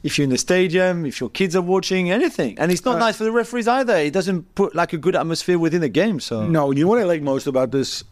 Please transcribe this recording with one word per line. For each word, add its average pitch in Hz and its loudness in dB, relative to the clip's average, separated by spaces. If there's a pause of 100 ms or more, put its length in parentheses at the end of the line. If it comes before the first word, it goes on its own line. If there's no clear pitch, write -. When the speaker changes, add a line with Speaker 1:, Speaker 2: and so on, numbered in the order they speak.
Speaker 1:
if - -2
you're 147 2
in 135 2
the 127 2
stadium, 180 2
if 123 -8
your 120 -6
kids 185 -2
are 185 4
watching, 180 0
anything. 196 -2
And 170 0
it's 175 -2
not 247 0
Speaker 2:
Uh, 165 -2
Speaker 1:
nice 220 0
for 220 -4
the 220 0
referees 233 -2
either. 240 2
It 147 2
doesn't 180 -2
put, 196 0
like, 170 0
a 170 -6
good 170 0
atmosphere 165 0
within 165 0
the 139 0
game, 170 0
so. 110 -4
Speaker 2:
No, 147 2
you 139 2
know 180 4
what 240 4
I 214 2
like 170 0
most 135 -2
about 127 0
this 135 -2